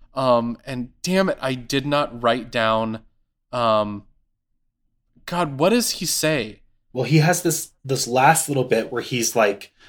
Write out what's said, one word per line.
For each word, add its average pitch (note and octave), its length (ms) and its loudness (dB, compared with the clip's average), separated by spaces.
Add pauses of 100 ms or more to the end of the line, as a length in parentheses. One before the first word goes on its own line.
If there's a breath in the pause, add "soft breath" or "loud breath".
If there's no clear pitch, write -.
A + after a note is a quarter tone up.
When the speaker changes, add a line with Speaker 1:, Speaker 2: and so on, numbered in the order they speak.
(140)
Speaker 1:
Um, A#2+ 520 0
and B2+ 240 -8 (140)
damn F#3+ 260 0
it, - 120 -4
I C3 120 -4
did C3 320 -4
not C#3+ 380 -2
write A#2 280 0
down, A2 500 0 (500)
um, G#2+ 540 0 (1200)
God, D#3+ 340 -4
what E3+ 100 4
does A#3 220 0
he - 140 -6
say? C#3 560 -2 (320)
Speaker 2:
Well, B2+ 100 -2
he D3+ 140 4
has F3 260 4
this, - 280 -4 (120)
this C3 240 -4
last C3+ 400 4
little C3+ 160 0
bit A2 280 0
where A#2 100 -4
he's A#2 340 -4
like, G#2 360 0 (180 soft breath)